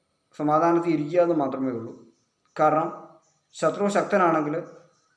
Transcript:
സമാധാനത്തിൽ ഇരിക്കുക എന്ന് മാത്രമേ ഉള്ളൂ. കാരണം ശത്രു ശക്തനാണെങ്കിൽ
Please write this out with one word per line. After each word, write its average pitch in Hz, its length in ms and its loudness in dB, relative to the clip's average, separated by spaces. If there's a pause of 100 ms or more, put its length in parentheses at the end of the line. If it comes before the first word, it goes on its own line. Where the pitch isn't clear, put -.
(380)
സമാധാനത്തിൽ 165 520 2
ഇരിക്കുക 156 320 2
എന്ന് 170 140 2
മാത്രമേ 131 360 -2
ഉള്ളൂ. 113 340 -12 (540)
കാരണം 156 500 0 (440)
ശത്രു 175 340 -2
ശക്തനാണെങ്കിൽ 170 760 0 (540)